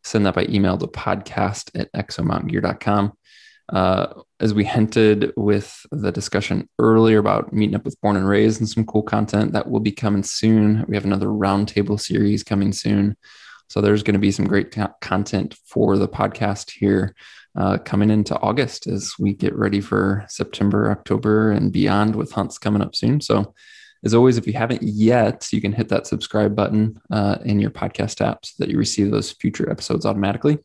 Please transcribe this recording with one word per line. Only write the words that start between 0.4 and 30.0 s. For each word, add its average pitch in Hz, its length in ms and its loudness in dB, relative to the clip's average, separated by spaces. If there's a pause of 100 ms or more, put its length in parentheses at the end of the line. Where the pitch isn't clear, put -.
email 98 300 2
to 87 80 -4
podcast - 880 -4
at - 180 -8
exomountaingear - 720 -4
dot - 180 -4
com. 104 320 0 (600)
Uh, 92 500 0 (180)
as 110 120 2
we 104 120 2
hinted 107 720 2
with 104 560 -2
the 101 180 -2
discussion 95 580 -4 (100)
earlier 113 400 6
about 104 340 0
meeting 104 240 0
up - 80 -4
with - 160 -10
Born 101 160 0
and 95 120 0
Raised 107 320 2
and 110 80 -2
some 110 160 -2
cool 107 180 0
content, 107 500 0
that - 180 -4
will 110 100 0
be 107 120 -2
coming 101 320 -2
soon. 107 640 2
We 107 80 -2
have 98 100 -2
another 98 220 0
roundtable 101 720 0
series 104 440 0
coming 101 300 0
soon. 104 440 0 (540)
So 101 100 -2
there's 104 220 4
gonna 101 160 2
be 101 140 2
some 101 140 -2
great 98 260 0
co-, 104 280 -4
content 98 640 -4
for 101 320 0
the 98 120 0
podcast 101 640 -4
here, 101 420 0 (420)
uh, 95 220 0
coming 104 320 0
into 107 300 0
August 117 480 -2
as - 300 -6
we 101 140 0
get 98 220 -4
ready 101 260 0
for 101 480 -2
September, 104 600 0
October, 107 640 0
and 101 200 0
beyond 101 440 2
with - 160 -6
hunts - 260 -6
coming 104 240 0
up - 140 -6
soon. 127 240 0
So 104 340 -2 (500)
as 107 100 2
always, 127 220 6
if 117 120 -2
you 104 60 -2
haven't 117 280 -2
yet, 110 680 2
you 113 80 0
can 101 120 -2
hit 110 180 -2
that - 180 -2
subscribe 104 480 0
button, 107 440 0 (100)
uh, 101 340 0
in 104 160 0
your 104 100 0
podcast - 500 -6
app - 240 -2
so - 140 -18
that - 100 -2
you - 80 -2
receive 107 360 0
those 104 180 -2
future - 400 -4
episodes - 340 -4